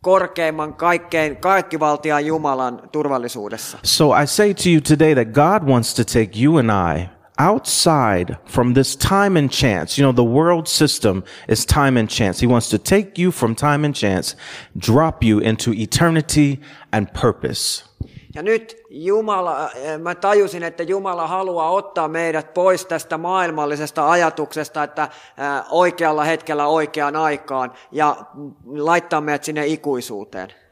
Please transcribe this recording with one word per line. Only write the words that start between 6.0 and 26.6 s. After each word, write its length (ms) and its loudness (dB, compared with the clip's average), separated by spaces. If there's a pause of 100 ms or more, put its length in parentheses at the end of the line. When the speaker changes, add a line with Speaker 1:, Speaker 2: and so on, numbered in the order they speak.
Speaker 2:
take 260 0 (140)
you 140 6
and 120 2
I 400 0 (400)
outside 960 0
from 280 0
this 240 2
time 420 2
and 100 2
chance. 520 0
You 120 4
know, 120 4
the 140 2
world 260 2
system 580 0 (260)
is 160 0
time 340 2
and 80 0
chance. 380 0
He 60 4
wants 180 2
to 80 0
take 340 0 (100)
you 100 2
from 240 -2
time 300 0
and 80 -2
chance, 440 -2 (540)
drop 320 2
you 160 4
into 380 -2
eternity 760 0 (360)
and 160 0 (140)
purpose. 640 -4 (500)
Speaker 1:
Ja 60 -12
nyt 340 -2 (140)
Jumala, 760 -2
äh, 80 -8 (280)
mä 160 -8
tajusin, 480 2
että 200 -8
Jumala 440 -4
haluaa 440 -2
ottaa 360 -2
meidät 460 -4
pois 320 2
tästä 320 -6
maailmallisesta 960 -2
ajatuksesta, 720 -2
että, 200 -8
äh, 60 -6 (600)
oikealla 540 2
hetkellä 440 -2